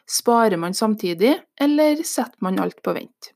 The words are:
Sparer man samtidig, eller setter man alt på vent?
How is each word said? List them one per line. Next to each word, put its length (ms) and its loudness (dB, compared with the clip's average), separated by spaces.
Sparer 500 2
man 160 -4
samtidig, 680 0
eller 420 2
setter 360 -6
man 200 -2
alt 240 -6
på 100 -4
vent? 420 -14